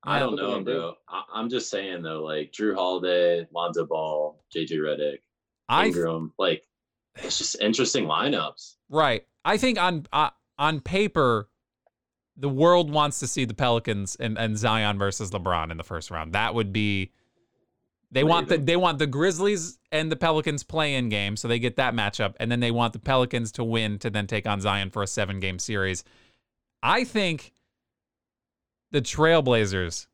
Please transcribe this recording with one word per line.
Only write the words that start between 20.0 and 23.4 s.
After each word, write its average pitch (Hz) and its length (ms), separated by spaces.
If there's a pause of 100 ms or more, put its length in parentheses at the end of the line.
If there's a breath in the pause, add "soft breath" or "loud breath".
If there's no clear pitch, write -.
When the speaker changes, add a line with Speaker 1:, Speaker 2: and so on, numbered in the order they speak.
Speaker 1:
the 160 40
Pelicans 156 480
play-in 139 440
game, 101 280
so 113 120
they 120 100
get 120 180
that 123 180
matchup, 104 440
and 117 140
then 120 80
they 120 100
want 117 220
the 110 60
Pelicans 123 540